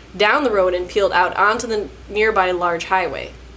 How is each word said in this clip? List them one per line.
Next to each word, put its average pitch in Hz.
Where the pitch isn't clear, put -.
down 214
the 247
road 185
and 180
peeled 196
out 180
onto 226
the 214
nearby 202
large 175
highway. 165